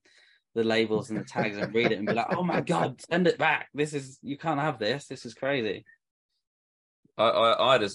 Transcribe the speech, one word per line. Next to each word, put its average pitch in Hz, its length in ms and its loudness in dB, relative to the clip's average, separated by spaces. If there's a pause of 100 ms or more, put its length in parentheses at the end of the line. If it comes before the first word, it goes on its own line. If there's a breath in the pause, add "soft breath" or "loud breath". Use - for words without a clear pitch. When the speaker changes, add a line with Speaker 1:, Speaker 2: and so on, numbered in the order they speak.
(540 soft breath)
Speaker 1:
the 117 120 0
labels 110 440 0
and 107 80 -4
the 101 60 -6
tags 107 340 -4
and 101 160 -6
read 113 200 2
it 104 60 -4
and 101 100 -4
be - 40 0
like, 113 160 -2
'Oh 180 140 -2
my 170 160 0
God, 160 400 -2 (100)
send 175 180 2
it 160 100 2
back. 151 360 0
This 147 200 -2
is, 135 280 -8
you 139 160 -8
can't 156 220 -2
have 147 180 -2
this. 113 300 -2
This - 180 -12
is 117 80 -12
crazy.'" 131 520 -2 (1300 soft breath)
Speaker 2:
I, 110 60 2
I, 113 460 4
I - 40 6
had 117 100 4
a, 101 120 0